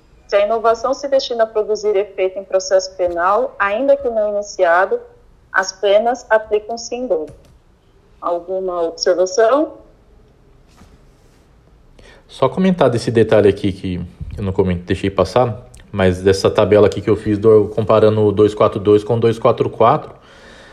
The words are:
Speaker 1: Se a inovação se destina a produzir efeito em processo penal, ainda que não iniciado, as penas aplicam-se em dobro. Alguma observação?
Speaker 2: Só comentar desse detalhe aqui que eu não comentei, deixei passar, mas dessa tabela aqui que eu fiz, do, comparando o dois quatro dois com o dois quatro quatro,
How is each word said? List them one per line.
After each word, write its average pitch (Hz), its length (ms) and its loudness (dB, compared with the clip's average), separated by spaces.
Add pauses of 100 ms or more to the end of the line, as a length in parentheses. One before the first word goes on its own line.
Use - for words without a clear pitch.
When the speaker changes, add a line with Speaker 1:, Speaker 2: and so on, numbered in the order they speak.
(280)
Speaker 1:
Se 208 100 -4
a 202 80 4
inovação 226 480 -2
se 277 140 -8
destina 262 360 0
a 220 40 0
produzir 208 480 -2
efeito 190 440 -4
em 196 40 -12
processo - 520 -2
penal, 180 640 -2
ainda 226 380 0
que 277 120 -6
não 214 240 -2
iniciado, 196 640 0 (520)
as 190 200 -2
penas 220 580 0
aplicam-se 220 680 -4
em 254 100 -8
dobro. 156 300 -6 (840)
Alguma 175 640 -6
observação? 196 920 0 (2500)
Speaker 2:
Só - 220 -2
comentar 180 400 2
desse 120 220 -2
detalhe 107 380 4
aqui 98 220 -2
que 90 300 -8 (360)
eu 104 60 -8
não 95 100 -4
comentei, 90 320 -2
deixei 98 240 -4
passar, 117 580 -2 (240)
mas 92 320 0
dessa 98 260 2
tabela 104 380 4
aqui 101 140 -4
que 110 80 -4
eu 104 80 4
fiz, 107 200 -2
do, 107 320 4
comparando 107 560 2
o 101 60 4
dois 104 240 2
quatro 107 240 0
dois 104 240 4
com 120 120 -2
o 117 40 -2
dois 113 180 0
quatro - 320 0
quatro, - 460 0 (580)